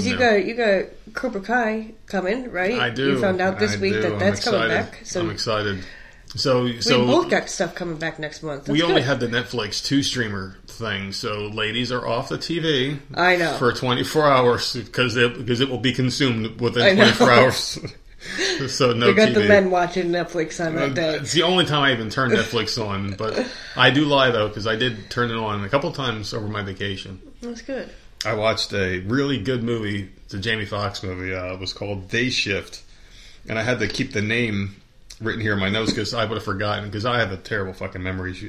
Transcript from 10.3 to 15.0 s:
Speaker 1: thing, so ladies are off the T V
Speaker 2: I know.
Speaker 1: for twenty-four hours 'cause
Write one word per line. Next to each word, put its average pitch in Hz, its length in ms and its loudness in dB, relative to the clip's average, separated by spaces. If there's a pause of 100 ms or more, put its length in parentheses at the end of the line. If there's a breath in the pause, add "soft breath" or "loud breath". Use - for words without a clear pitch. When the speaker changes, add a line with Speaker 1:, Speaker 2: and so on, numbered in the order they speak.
Speaker 1:
thing, 98 460 -6
so 104 360 -6
ladies 110 440 -2
are 120 140 -4
off 120 220 -2
the 151 100 -4
T 165 200 -4
V 147 400 0 (160)
Speaker 2:
I 180 220 2
know. 165 220 0
Speaker 1:
for 123 140 4
twenty-four 135 540 2
hours 127 500 4 (160)
'cause 123 240 0